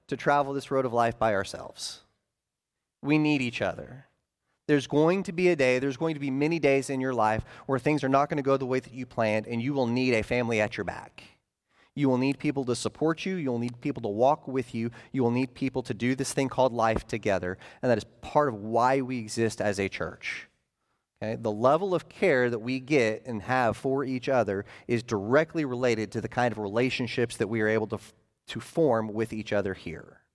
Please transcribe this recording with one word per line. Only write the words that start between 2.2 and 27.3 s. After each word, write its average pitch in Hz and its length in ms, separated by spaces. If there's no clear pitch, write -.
We 151 160
need 151 240
each 120 180
other. 127 460
There's 143 220
going 170 360
to 190 100
be 180 160
a 170 80
day, 127 220
there's 131 180
going 165 160
to 139 80
be 139 100
many 151 260
days 139 320
in 135 120
your 131 120
life 110 300
where 135 120
things 147 240
are 131 80
not 139 200
gonna 151 120
go 135 140
the 135 100
way 131 140
that 120 140
you 127 120
planned, 110 400
and 117 160
you 139 120
will 131 140
need 127 260
a 110 100
family 117 380
at 104 160
your 98 80
back. - 380
You 143 120
will 127 100
need 135 220
people 143 260
to 120 100
support 156 500
you. 190 100
You'll 131 240
need 120 220
people 131 220
to 113 40
walk 123 400
with 131 260
you. 117 160
You 135 100
will 120 100
need 123 220
people 131 300
to 131 100
do 123 220
this 131 160
thing 139 160
called 127 240
life 113 360
together, 95 500
and 127 100
that 113 60
is 101 80
part 147 260
of 120 80
why 113 460
we 127 180
exist 110 400
as 101 200
a 98 100
church. - 580
Okay? 110 140
The 117 160
level 147 420
of 160 140
care 131 420
that 117 100
we 127 200
get 127 460
and 113 160
have 123 340
for 135 300
each 127 240
other 101 340
is 117 160
directly 131 640
related 123 480
to 113 80
the 107 80
kind 120 240
of 107 40
relationships 117 800